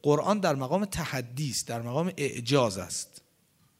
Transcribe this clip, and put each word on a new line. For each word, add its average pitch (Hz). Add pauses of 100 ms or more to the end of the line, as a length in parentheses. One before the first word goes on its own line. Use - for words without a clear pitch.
قرآن 156
در 175
مقام 139
تحدی 147
است، -
در 117
مقام 139
اعجاز 123
است. - (580)